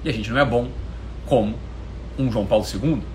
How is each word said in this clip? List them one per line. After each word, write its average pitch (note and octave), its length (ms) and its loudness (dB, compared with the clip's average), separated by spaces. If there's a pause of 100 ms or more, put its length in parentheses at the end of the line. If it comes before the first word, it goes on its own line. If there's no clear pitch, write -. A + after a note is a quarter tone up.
E D#3 60 0
a - 20 0
gente A2 180 -4
não A#2+ 80 2
é C#3 60 8
bom A#2+ 240 2 (560)
como A2 320 4 (640)
um C3 120 2
João G#2+ 140 0
Paulo G2+ 200 4
segundo. B2 400 0 (100)